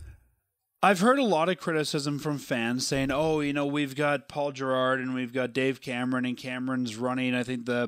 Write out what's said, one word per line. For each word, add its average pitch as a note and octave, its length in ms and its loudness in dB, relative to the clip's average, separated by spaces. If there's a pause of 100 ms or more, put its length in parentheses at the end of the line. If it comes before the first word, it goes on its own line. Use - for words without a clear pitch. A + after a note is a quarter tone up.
(840)
I've F#3 160 6
heard B3 180 6
a C#4 60 4
lot E3+ 260 4
of F3+ 80 0
criticism D3 640 -2
from D3 180 -2
fans B2 480 -2
saying, C3+ 260 0
"Oh, D#3 280 2
you C#3+ 120 0
know, C#3+ 140 0
we've C#3+ 300 -2
got C#3+ 340 0
Paul C#3+ 220 -4
Gerard C3 480 2
and B2+ 160 -4
we've B2 180 -4
got B2 180 0
Dave C3 300 0
Cameron, B2+ 420 -2
and B2 140 -2
Cameron's B2+ 580 -4
running, B2+ 380 0
I B2 80 2
think, A#2+ 240 -4
the A#2+ 220 2